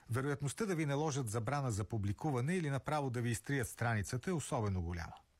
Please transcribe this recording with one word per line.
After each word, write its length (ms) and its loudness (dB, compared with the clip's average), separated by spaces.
вероятността 560 -2
да 100 0
ви 100 2
наложат 440 0
забрана 420 0
за 120 0
публикуване 720 0
или 140 0
направо 400 0
да 120 0
ви 80 2
изтрият 380 0
страницата 640 0
е 40 2
особено 480 0
голяма. 320 -4